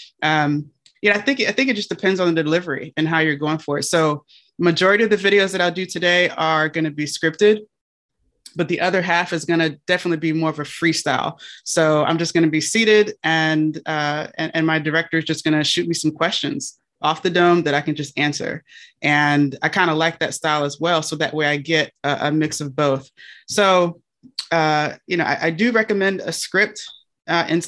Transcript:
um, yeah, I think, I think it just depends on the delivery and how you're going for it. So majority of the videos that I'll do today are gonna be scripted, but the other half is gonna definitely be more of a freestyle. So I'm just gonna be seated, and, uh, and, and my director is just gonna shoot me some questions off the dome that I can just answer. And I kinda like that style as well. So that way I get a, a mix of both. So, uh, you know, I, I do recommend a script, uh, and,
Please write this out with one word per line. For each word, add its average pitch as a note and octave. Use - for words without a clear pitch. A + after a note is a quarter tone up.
um, D3+
yeah, G#3
I G#3
think, C4
I G#3
think C4
it A#3+
just G3+
depends F#3+
on F3+
the D#3+
delivery D#3
and D#3
how D#3+
you're D#3
going D3+
for C#3+
it. C#3+
So D3+
majority F#3
of G#3+
the G#3
videos G3
that F#3
I'll F3
do F3+
today F3
are D#3+
gonna D#3+
be D3
scripted, G#3
but D#3+
the F3
other F3+
half F3
is D#3+
gonna E3
definitely F3+
be D#3
more D#3+
of D3+
a D3
freestyle. D#3+
So D#3
I'm E3
just E3
gonna E3
be D#3
seated, G#3+
and, D#3
uh, D3+
and, D#3+
and D#3+
my D#3+
director D#3+
is D#3
just D#3
gonna D#3
shoot F3
me E3+
some D#3
questions D#3
off D#3
the F#3
dome F3
that C#3+
I D3
can D3+
just D3
answer. D3
And D3
I D#3
kinda F3
like D#3+
that D3+
style D3+
as C#3+
well. E3
So D#3+
that D3+
way D3+
I D3
get D#3
a, D3
a -
mix D3+
of C#3
both. C#3
So, F#3
uh, D#3
you F3+
know, E3+
I, -
I E3
do G#3
recommend G3
a -
script, -
uh, E3
and, E3+